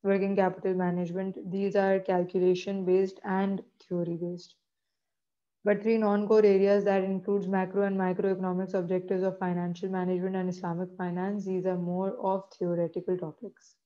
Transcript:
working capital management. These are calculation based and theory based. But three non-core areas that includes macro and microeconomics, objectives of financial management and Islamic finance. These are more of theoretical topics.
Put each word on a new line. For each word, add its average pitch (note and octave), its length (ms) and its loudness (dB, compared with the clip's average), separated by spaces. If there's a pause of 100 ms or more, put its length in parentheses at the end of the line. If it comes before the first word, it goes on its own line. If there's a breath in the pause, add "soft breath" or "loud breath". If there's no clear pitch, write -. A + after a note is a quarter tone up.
working G3 320 2
capital F#3 380 0
management. F3+ 600 -2 (160)
These G3 240 -2
are G3 240 4
calculation F#3 840 0
based F#3+ 400 2
and G3 360 -2 (200)
theory E3+ 340 -4
based. F3 400 -8 (1080)
But G3+ 180 2
three A3+ 140 4
non-core G#3 480 4
areas G3 400 6
that G3 180 4
includes F#3+ 440 -2
macro F#3+ 340 0
and G3 160 0
microeconomics, F#3 760 -2
objectives F#3 500 -2
of F#3 140 -2
financial F3 520 -4
management F#3 480 -2
and F#3 120 -2
Islamic F3+ 480 -6
finance. F#3 460 -4
These F#3 220 -4
are F#3 100 0
more F3+ 480 -4
of F#3+ 220 -2 (120)
theoretical F3 600 -2
topics. - 580 -14 (100)